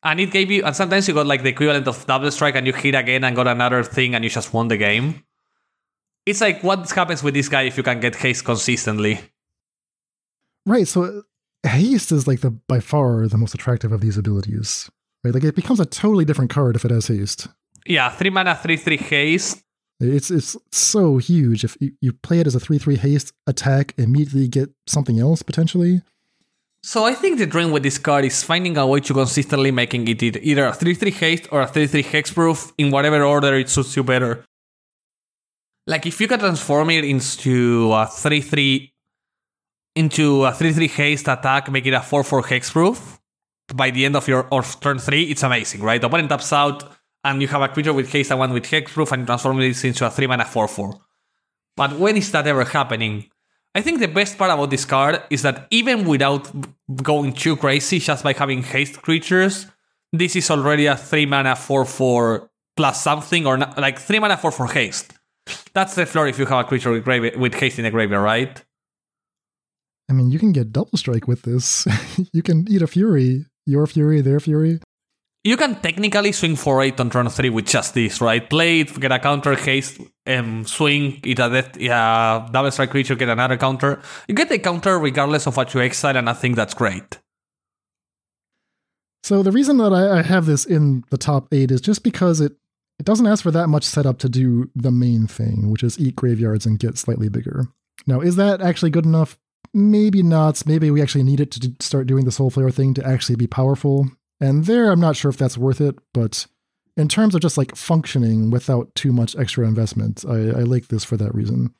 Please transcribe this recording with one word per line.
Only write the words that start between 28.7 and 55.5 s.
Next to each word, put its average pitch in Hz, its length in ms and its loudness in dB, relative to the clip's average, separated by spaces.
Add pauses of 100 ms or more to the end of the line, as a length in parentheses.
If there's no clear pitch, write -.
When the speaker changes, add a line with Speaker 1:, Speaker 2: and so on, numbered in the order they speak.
Speaker 1:
a 135 100 2
way 139 140 4
to 139 120 -4
consistently 135 580 2
making 123 360 0
it 117 160 0
e-, 117 180 -2
either 143 240 2
a 110 80 -2
three 170 220 0
three 190 160 -2
haste 165 400 -2
or 143 100 0
a 123 60 -2
three 151 200 0
three 139 160 0
hexproof 160 760 -2
in 143 140 0
whatever 147 320 2
order 143 320 2
it 131 140 -2
suits 131 260 -2
you 135 80 0
better. 123 420 -2 (1400)
Like, 156 180 -4
if 170 160 -4
you 220 60 0
can 240 120 0
transform 160 520 0
it 160 120 2
into 123 920 0
a 110 140 2
three 147 340 -2
three, 139 520 0 (1000)
into 147 500 2
a 127 80 0
three 160 200 0
three 165 140 2
haste 147 400 -2
attack, 139 420 -2
make 131 160 -2
it 135 80 0
a 123 80 0
four 143 220 0
four 135 180 0
hexproof 160 800 -2 (560)
by 131 160 0
the 131 140 0
end 139 100 0
of 135 120 -2
your, 131 260 0
of 127 280 -4
turn 139 180 -2
three, 147 240 0
it's 147 200 -4
amazing, 117 380 -2
right? 110 200 0
The 117 60 -2
opponent 151 220 0
taps - 220 -4
out, 143 320 0 (400)
and 139 180 -2
you 139 60 -2
have 139 140 -2
a 139 60 0
creature 151 260 -2
with 131 180 -2
haste 143 200 0
and 131 80 0
one 131 140 0
with 120 100 -2
hexproof, 156 480 -2
and 127 100 -4
you 120 40 -6
transform 131 360 -2
it 127 240 -2
into 123 200 0
a 113 40 -2
three 135 180 -2
mana 123 180 0
four 107 220 -2
four. 98 320 -8 (800)
But 143 220 -2
when 214 180 2
is 196 140 -2
that 147 160 0
ever 135 180 0
happening? 113 640 -4 (440)
I 202 80 -2
think 320 180 -2
the 214 80 0
best 196 300 -2
part 185 140 2
about 143 180 0
this 135 140 -2
card 143 460 0
is 135 140 -2
that 139 280 -2